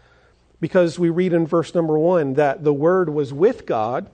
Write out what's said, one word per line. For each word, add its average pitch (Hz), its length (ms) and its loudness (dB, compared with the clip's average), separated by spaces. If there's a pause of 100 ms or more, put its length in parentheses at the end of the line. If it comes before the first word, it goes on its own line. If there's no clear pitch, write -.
(600)
Because 170 360 0
we 175 140 0
read 180 220 0
in 170 120 2
verse 160 300 -2
number 156 240 0
one 156 360 0
that 143 280 0
the 147 100 2
Word 170 360 2
was 147 240 -4
with 202 340 0
God, 127 480 -4